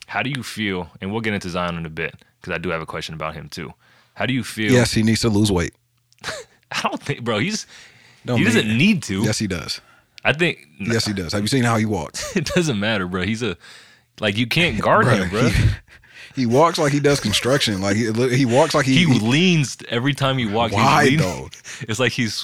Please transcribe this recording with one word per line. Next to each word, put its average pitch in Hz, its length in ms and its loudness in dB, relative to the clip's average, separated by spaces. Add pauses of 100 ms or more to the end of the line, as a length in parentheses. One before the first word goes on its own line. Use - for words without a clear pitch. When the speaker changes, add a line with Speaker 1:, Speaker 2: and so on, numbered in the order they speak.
Speaker 1:
How 101 140 -4
do 127 80 -4
you 131 140 -6
feel, 95 460 -6 (120)
and 95 100 -6
we'll 113 100 -4
get 110 120 -2
into 95 160 -6
Zion 87 280 -4
in 82 80 -8
a 78 40 -10
bit, 78 260 -8 (260)
'cause 90 120 -8
I 82 60 -4
do 87 100 -6
have 82 120 -2
a 80 40 -8
question 80 300 -10
about 76 200 -8
him 76 140 -16
too. 76 240 -12 (400)
How 101 120 -4
do 123 80 -2
you 123 100 -2
feel 107 280 -2
Speaker 2:
Yes, 123 220 4
he 110 100 2
needs 110 180 2
to 117 80 2
lose 104 220 2
weight. 87 220 0 (260)
Speaker 1:
<laughs> - 240 -20 (480)
I - 120 -4
don't 254 180 -4
think, 135 220 -8
bro, 110 160 0
he's, 208 260 -4 (600)
Speaker 2:
Don't 120 140 0
Speaker 1:
he - 40 4
doesn't 113 240 4
Speaker 2:
need 107 100 0
Speaker 1:
need 175 260 4
to. 98 180 -2
Speaker 2:
Yes, 107 180 0
he 110 80 0
does. - 340 -6 (420)
Speaker 1:
I 113 100 2
think 156 340 -2 (120)
Speaker 2:
Yes, 110 260 -2
he 104 80 -2
does. 87 200 -6
Have 104 80 0
you 107 60 -2
seen 135 160 2
how 117 140 2
he 110 80 2
walks? 107 500 -6
Speaker 1:
<laughs> - 0 -
It 170 100 -2
doesn't 156 340 0
matter, 104 280 -2
bro. 92 160 -4
He's 110 200 -2
a, 98 140 -4 (640)
like, 104 180 0
you 123 100 0
can't 156 340 0
guard 165 240 4
Speaker 2:
Bruh, 107 180 2
Speaker 1:
him, 87 60 -4
bro. 104 180 0
Speaker 2:
he, - 220 4 (640)
<laughs> - 60 -
he 123 40 2
walks 160 320 4
like 147 140 2
he 143 80 2
does 143 220 4
construction. 110 600 0
Like, 101 140 0
he, 110 160 0 (240)
he 135 100 4
walks 135 300 4
like 143 100 2
he, 131 120 4
Speaker 1:
He 175 160 4
Speaker 2:
he 113 60 4
Speaker 1:
leans 151 580 2 (120)
every 123 240 -2
time 135 240 -2
he 120 80 -2
walks. 110 280 0
Speaker 2:
Why, 135 360 4
Speaker 1:
He's 147 100 4
leaning. 95 60 2
Speaker 2:
though? 71 240 -6 (160)
Speaker 1:
<laughs> - 220 -12
It's 110 120 -4
like 123 120 2
he's, 113 320 -4